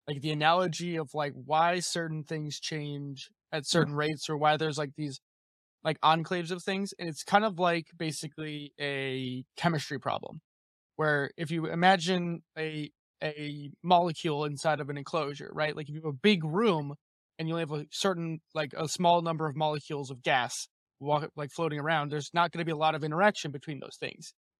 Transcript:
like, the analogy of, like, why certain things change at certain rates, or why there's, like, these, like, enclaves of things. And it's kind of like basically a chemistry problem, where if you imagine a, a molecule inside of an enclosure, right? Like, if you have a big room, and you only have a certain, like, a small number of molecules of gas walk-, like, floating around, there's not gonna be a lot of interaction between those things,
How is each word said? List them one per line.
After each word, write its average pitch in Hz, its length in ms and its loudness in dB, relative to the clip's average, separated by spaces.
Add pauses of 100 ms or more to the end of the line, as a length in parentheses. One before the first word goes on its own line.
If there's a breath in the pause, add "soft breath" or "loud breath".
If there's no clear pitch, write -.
like, 139 160 -6
the 156 80 -2
analogy 165 680 2
of, 156 180 -6
like, 143 200 -4
why 156 460 2
certain 160 440 -4
things 151 360 -6
change 143 720 -8 (220)
at 151 140 -4
certain 147 280 4
rates, 151 360 -2
or 151 80 -2
why 151 180 6
there's, 151 220 -2
like, 143 180 -4
these, 147 240 -6 (640)
like, 160 160 0
enclaves 160 500 4
of 180 120 -6
things. 196 360 -2
And 170 100 -6
it's 151 160 -8
kind 208 200 4
of 190 140 -2
like 170 380 2
basically 151 840 -6
a 131 640 -2 (120)
chemistry 151 440 0
problem, - 400 -4 (560)
where 147 420 2
if 156 120 -4
you 160 160 -2
imagine 175 760 4 (160)
a, 156 320 -6 (320)
a 147 480 -6 (120)
molecule 170 640 2
inside 147 340 0
of 143 100 -6
an 143 80 -6
enclosure, 147 560 -4
right? 151 220 -2
Like, 151 120 -10
if 147 60 -8
you 160 80 -8
have 160 80 -6
a - 20 -2
big 175 320 4
room, 156 500 2 (440)
and 160 100 -4
you 165 60 0
only 165 80 -2
have 147 100 -6
a 151 200 -4
certain, 170 480 0 (140)
like, 151 220 -2
a 160 120 -2
small 175 340 4
number 160 240 0
of 139 100 -4
molecules 151 540 -2
of 123 120 -14
gas 123 460 2 (320)
walk-, 147 360 0
like, 147 160 -6
floating 151 260 -2
around, 147 320 0
there's 147 240 -4
not 170 160 4
gonna 170 140 -4
be 165 80 -2
a 151 40 -4
lot 156 180 4
of 151 100 -4
interaction 165 480 2
between 143 280 -8
those - 180 -14
things, - 360 -10 (260)